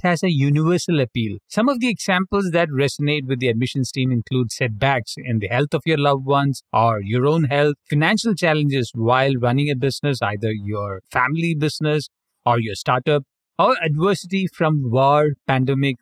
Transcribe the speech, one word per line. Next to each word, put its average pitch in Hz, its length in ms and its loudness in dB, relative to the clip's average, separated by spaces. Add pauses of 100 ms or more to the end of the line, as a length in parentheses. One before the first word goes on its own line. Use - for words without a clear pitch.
has 175 180 2
a 185 80 2
universal 156 720 2
appeal. 110 380 -4 (100)
Some 226 200 0
of 262 120 -2
the 247 80 0
examples 190 640 -2
that 170 160 2
resonate 143 580 -2
with 127 140 -4
the 127 80 -2
admissions 120 420 -2
team 131 220 -2
include 123 400 -2
setbacks 127 640 -2
in 123 240 -2
the 101 80 -4
health 139 260 0
of 165 100 -4
your 160 140 0
loved 143 260 0
ones 139 380 0 (100)
or 113 300 2
your 120 240 0
own 160 160 2
health, 143 320 2 (160)
financial 185 460 2
challenges 147 580 0
while 127 400 2
running 127 340 0
a 147 60 -2
business, 135 480 -2
either 107 300 -2
your 101 580 -6
family 156 460 0
business 151 520 -2 (380)
or 120 140 2
your 104 160 -6
startup, 139 480 0 (340)
or 214 240 2
adversity 180 640 0
from 151 460 0
war, 143 400 4 (160)
pandemic, 135 540 0